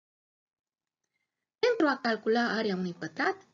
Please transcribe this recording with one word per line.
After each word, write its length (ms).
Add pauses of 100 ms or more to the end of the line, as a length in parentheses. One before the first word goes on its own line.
(1600)
Pentru 280
a 160
calcula 540
area 200
unui 180
pătrat, 600